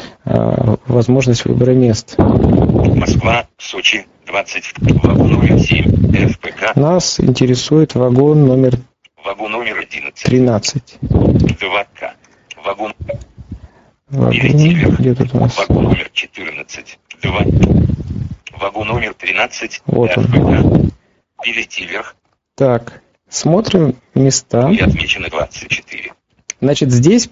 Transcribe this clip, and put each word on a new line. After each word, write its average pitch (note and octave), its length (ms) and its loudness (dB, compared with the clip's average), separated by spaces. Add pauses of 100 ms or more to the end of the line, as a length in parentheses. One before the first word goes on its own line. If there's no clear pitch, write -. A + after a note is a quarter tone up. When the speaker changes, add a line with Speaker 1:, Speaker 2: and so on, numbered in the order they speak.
(240)
Speaker 1:
а, - 520 0 (100)
возможность B2 580 2
выбора B2 280 2
мест. B2+ 460 0
Speaker 2:
Москва, - 1300 2 (120)
Сочи, - 480 -4 (200)
двадцать, - 520 -8
вагон - 500 2
номер - 320 4
семь, - 560 2
Ф - 240 0
П - 100 -14
К. - 240 -4
Speaker 1:
Нас D#3+ 460 0
интересует B2+ 720 2
вагон C3+ 520 4
номер B2+ 320 2 (460)
Speaker 2:
Вагон - 280 -8
номер A#2 260 -6
одиннадцать. - 460 -12
Speaker 1:
тринадцать. B2 760 0
Speaker 2:
Два - 840 0 (100)
К. - 200 -14 (500)
Вагон. G#2+ 300 -8 (1120)
Speaker 1:
Вагон, B2 240 0
Speaker 2:
Перейти C#3+ 420 4
вверх. - 240 2
Speaker 1:
где B2 160 2
тут B2 200 -2
у B2 60 0
нас? B2 180 0
Speaker 2:
Вагон - 260 0
номер - 280 0
четырнадцать. - 880 -12 (240)
Два. - 200 -2 (1160)
Вагон G#2 300 -8
номер A2+ 260 -6
тринадцать. - 720 -8
Speaker 1:
Вот A#2 300 0
он. A2 80 0
Speaker 2:
Ф A2+ 60 0
П B2+ 80 2
К. - 1040 0
Перейти A2+ 440 -8
вверх. F#2+ 300 -12 (400)
Speaker 1:
Так, B2 460 -2 (260)
смотрим E3 680 0 (180)
места. C3 560 0
Speaker 2:
И A3 80 2
отмечено - 500 -2
двадцать - 400 -8
четыре. - 440 -10 (480)
Speaker 1:
Значит, C#3 300 0
здесь D3+ 420 4